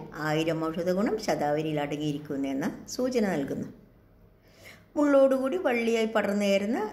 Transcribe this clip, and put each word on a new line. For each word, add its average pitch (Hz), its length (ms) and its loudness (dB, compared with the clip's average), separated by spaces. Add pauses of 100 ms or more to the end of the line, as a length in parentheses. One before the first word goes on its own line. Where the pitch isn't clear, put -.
(180)
ആയിരം 160 460 0
ഔഷധ 170 260 -2
ഗുണം 220 280 0
ശതാവരിയിൽ 151 600 0
അടങ്ങിയിരിക്കുന്നു 143 680 -4
എന്ന 135 180 -4 (220)
സൂചന 247 440 -2
നൽകുന്നു. 139 360 -4 (1300)
മുള്ളോടുകൂടി 269 600 4
വള്ളിയായി 233 500 2
പടർന്നു 208 380 0
കയറുന്ന 202 360 2 (120)